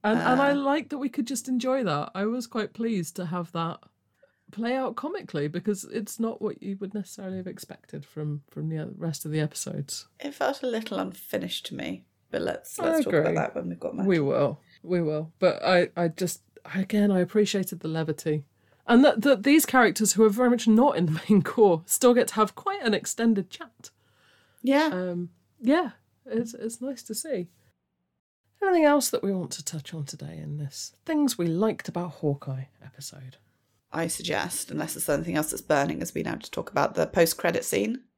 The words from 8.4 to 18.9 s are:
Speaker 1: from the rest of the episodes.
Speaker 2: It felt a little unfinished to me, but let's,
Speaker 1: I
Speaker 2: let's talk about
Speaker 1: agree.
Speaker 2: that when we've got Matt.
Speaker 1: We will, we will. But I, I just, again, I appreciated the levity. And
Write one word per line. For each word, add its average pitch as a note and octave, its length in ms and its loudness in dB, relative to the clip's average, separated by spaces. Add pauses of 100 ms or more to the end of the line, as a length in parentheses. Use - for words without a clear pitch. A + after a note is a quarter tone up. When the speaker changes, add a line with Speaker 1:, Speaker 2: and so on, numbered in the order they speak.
Speaker 1:
from D#3 220 -8
the D#3 260 -6
rest E3 300 -6
of D3+ 60 -6
the D#3 80 0
episodes. - 680 -6 (140)
Speaker 2:
It C#4+ 160 -10
felt C#4 260 -2
a B3+ 60 -4
little A3 320 -4
unfinished F#3 680 -8
to - 80 -10
me, - 300 -8 (240)
but - 140 -4
let's, - 360 -6
Speaker 1:
I F4 60 -4
Speaker 2:
let's D#4+ 200 2
talk - 80 0
about D3+ 120 4
Speaker 1:
agree. E3+ 120 2
Speaker 2:
that - 180 -2
when F3 140 -6
we've E3+ 100 -8
got - 160 -8
Matt. F#3+ 100 -2
Speaker 1:
We F3+ 140 4
will, C#3 400 0 (240)
we F3 180 -2
will. D#3 380 -4
But - 260 2
I, F3+ 320 4
I F3 120 2
just, F3 340 -4 (320)
again, G3+ 340 2
I F#3 120 4
appreciated F#3+ 580 0
the D#3 80 -8
levity. D#3 580 -2 (400)
And A#3+ 180 8